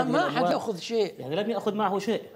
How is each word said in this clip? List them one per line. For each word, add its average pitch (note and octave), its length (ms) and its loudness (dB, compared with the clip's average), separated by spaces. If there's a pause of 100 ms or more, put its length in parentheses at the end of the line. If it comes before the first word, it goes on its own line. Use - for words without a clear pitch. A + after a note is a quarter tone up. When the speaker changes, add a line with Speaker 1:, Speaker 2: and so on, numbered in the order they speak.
Speaker 1:
هذه B3 80 0
Speaker 2:
ما C#4+ 60 4
أحد F4 120 2
Speaker 1:
الأموال؟ - 220 2
Speaker 2:
يأخذ A3+ 240 -2
شيء. G#3 420 -2
Speaker 1:
يعني C3+ 180 -4
لم G#3 140 0
يأخذ G3+ 240 0
معه G3+ 240 2
شيء. G3 240 -2 (140)